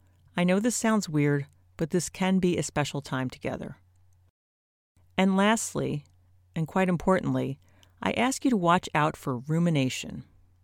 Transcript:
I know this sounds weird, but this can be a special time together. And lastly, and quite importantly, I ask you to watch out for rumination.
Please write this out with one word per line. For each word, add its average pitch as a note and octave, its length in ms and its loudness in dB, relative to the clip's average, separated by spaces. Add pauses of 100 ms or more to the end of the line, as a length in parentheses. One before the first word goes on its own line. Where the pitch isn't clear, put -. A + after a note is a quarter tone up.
(380)
I F3 60 2
know F#3 140 4
this A3+ 180 0
sounds A3 320 0
weird, C#3+ 380 2 (300)
but D#3+ 140 -4
this F3 180 -2
can F#3+ 300 0
be F3+ 180 2
a D#3+ 60 -2
special C#3+ 400 -4
time C3 260 -6
together. - 480 -10 (1400)
And F#3+ 200 4
lastly, D3+ 720 0 (500)
and D#3+ 100 -2
quite F#3+ 220 0
importantly, C#3 720 0 (420)
I - 100 0
ask B3+ 320 -2
you C#4 60 4
to A#3 60 2
watch F3 380 2
out D#3 220 2
for B2+ 220 -4
rumination. D3+ 880 0 (400)